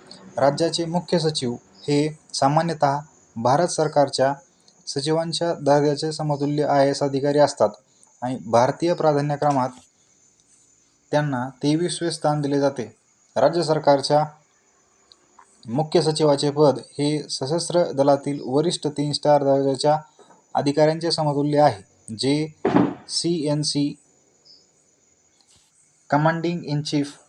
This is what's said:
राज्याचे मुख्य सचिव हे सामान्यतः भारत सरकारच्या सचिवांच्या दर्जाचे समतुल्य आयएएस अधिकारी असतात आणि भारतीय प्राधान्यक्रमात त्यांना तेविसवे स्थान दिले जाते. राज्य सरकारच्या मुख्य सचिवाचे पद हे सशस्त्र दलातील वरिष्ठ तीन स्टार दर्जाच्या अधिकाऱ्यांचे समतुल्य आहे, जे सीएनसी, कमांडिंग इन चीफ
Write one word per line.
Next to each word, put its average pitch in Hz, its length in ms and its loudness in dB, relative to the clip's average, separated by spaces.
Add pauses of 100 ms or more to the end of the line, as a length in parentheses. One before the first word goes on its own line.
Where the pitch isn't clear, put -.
(380)
राज्याचे 156 480 0
मुख्य 170 340 -2
सचिव 151 340 -4
हे 147 680 -4 (140)
सामान्यतः 147 680 0 (360)
भारत 120 320 2
सरकारच्या 143 680 0 (540)
सचिवांच्या 160 680 -4
दर्जाचे 143 580 2
समतुल्य 147 520 -2
आयएएस 139 400 2
अधिकारी 139 360 0
असतात 131 300 4 (520)
आणि 127 240 -6
भारतीय 127 480 2
प्राधान्यक्रमात 143 760 0 (1400)
त्यांना 139 380 -2
तेविसवे 160 600 -2
स्थान 151 300 -2
दिले 143 180 0
जाते. 135 360 -2 (400)
राज्य 160 280 2
सरकारच्या 147 600 2 (1400)
मुख्य 156 320 0
सचिवाचे 151 500 2
पद 139 280 4
हे 147 500 -4
सशस्त्र 165 640 -2
दलातील 139 540 2
वरिष्ठ 151 420 -2
तीन 147 240 -4
स्टार 143 320 2
दर्जाच्या 139 580 2 (520)
अधिकाऱ्यांचे 156 580 0
समतुल्य 147 480 0
आहे, 113 560 0
जे 147 320 -2 (640)
सीएनसी, 151 840 -2 (2250)
कमांडिंग 165 560 0
इन 147 160 -4
चीफ 147 360 -4 (120)